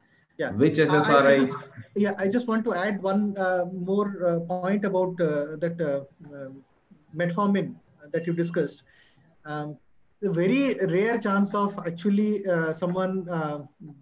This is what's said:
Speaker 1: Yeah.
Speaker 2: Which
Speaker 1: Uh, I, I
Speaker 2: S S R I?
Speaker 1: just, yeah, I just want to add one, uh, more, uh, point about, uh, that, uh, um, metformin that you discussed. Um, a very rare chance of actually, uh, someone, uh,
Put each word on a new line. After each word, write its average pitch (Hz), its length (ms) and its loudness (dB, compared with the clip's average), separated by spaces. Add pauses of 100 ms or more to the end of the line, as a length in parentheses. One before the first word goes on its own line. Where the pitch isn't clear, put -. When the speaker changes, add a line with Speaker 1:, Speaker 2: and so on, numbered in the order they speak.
(380)
Speaker 1:
Yeah. 143 140 -4
Speaker 2:
Which 147 280 4
Speaker 1:
Uh, 151 60 6
I, 147 100 4
I 151 40 6
Speaker 2:
S 147 40 4
S - 60 0
R 139 180 6
I? 139 100 8
Speaker 1:
just, 131 180 2 (400)
yeah, 202 220 2
I 196 100 0
just 240 200 0
want 220 180 0
to 220 80 0
add 190 300 -2
one, 196 340 0
uh, 185 340 0
more, 190 360 -2 (200)
uh, 170 120 2 (220)
point 196 240 0
about, 185 360 0
uh, 151 360 0
that, 170 220 -4
uh, 143 560 -6
um, 135 280 -16 (520)
metformin 180 580 0 (380)
that 165 160 -4
you 170 60 0
discussed. 170 500 -2 (600)
Um, 151 360 -8 (420)
a 202 80 0
very 214 460 2 (140)
rare 214 280 2
chance 202 380 0
of 202 200 0 (120)
actually, 202 580 0
uh, 165 260 0
someone, 185 580 -2
uh, 151 320 -4 (400)